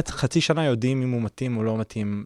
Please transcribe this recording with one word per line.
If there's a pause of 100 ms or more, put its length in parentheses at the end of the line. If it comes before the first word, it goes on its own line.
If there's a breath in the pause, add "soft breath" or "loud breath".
חצי
שנה
יודעים
אם
הוא
מתאים
או
לא
מתאים